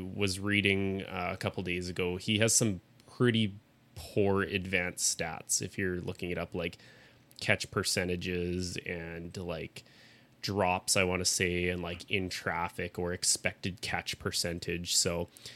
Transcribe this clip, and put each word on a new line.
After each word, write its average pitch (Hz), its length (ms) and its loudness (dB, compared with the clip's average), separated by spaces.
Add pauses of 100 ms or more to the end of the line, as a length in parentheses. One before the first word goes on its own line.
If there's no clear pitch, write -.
(140)
was 98 260 0
reading, 98 600 2
uh, 90 300 -4
a 92 40 -6
couple - 260 -2
days 90 260 -2
ago. 90 280 -2
He 107 220 2
has 110 180 6
some 101 240 2 (260)
pretty 110 480 2 (400)
poor 98 480 2
advanced 92 760 0
stats - 460 -4
if 98 160 -6
you're 90 220 0
looking 90 300 -6
it 87 80 -2
up, 87 160 -4
like 87 240 -2 (640)
catch - 300 0
percentages 90 1080 0 (100)
and, 85 500 -8
like, 85 480 -8 (580)
drops, 95 540 2
I 98 80 6
wanna 90 200 2
say, 87 440 2
and, 90 140 0
like, 85 280 -6
in 95 180 0
traffic 87 720 -4
or 87 140 -2
expected - 680 -2
catch - 380 -4
percentage. 87 800 -2
So 87 320 2 (280)